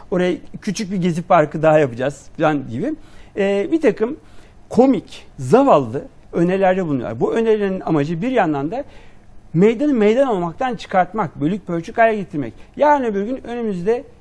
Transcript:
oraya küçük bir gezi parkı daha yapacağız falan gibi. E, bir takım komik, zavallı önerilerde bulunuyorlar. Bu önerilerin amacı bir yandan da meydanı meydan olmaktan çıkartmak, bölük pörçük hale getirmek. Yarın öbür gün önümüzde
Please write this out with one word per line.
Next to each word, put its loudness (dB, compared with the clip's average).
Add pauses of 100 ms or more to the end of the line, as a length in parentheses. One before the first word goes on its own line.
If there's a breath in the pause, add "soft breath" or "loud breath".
(100)
oraya 0 (260)
küçük -6
bir -4
gezi -2
parkı 2
daha 6
yapacağız -2 (100)
falan 0
gibi. -6 (420 soft breath)
E, 0
bir 0
takım 0 (520 soft breath)
komik, 0 (120)
zavallı 4 (300)
önerilerde 2
bulunuyorlar. -4
Bu 0
önerilerin 0
amacı -2
bir -2
yandan 0
da -6 (720 soft breath)
meydanı 4
meydan 4
olmaktan -4
çıkartmak, -2
bölük -4
pörçük -6
hale 4
getirmek. -6 (220 soft breath)
Yarın 2
öbür -2
gün -6
önümüzde -4 (160)